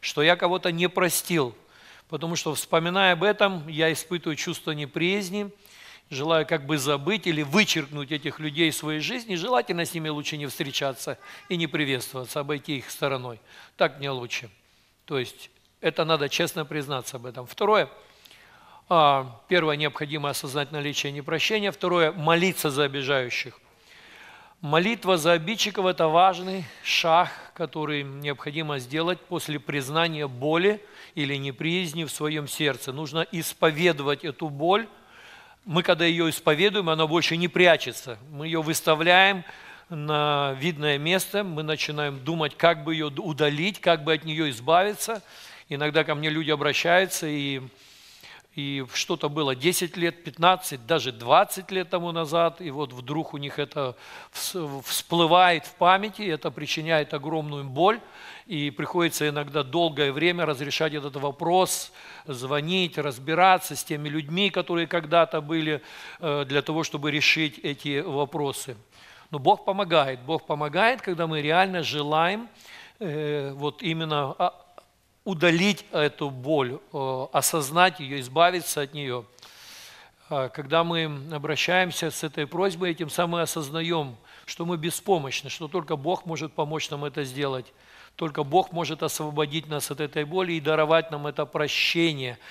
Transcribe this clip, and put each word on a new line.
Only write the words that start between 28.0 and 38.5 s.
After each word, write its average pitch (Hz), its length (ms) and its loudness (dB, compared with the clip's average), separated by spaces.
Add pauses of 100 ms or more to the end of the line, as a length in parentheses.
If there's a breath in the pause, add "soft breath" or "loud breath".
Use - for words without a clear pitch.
необходимо 143 760 -6
сделать 160 400 -2
после 151 400 -6
признания 151 680 -2
боли 160 560 2 (300 loud breath)
или 143 220 -2
неприязни 156 680 -4
в 135 60 -8
своём 151 360 -4
сердце. 139 440 -2
Нужно 151 400 -4
исповедовать 156 920 2
эту 160 260 -6
боль. 175 380 2 (760 loud breath)
Мы, 175 200 0
когда 170 220 4
её 170 220 4
исповедуем, 170 640 2
она 160 160 2
больше 160 320 2
не 175 100 0
прячется. 151 720 2 (140)
Мы 147 160 -10
её 165 160 0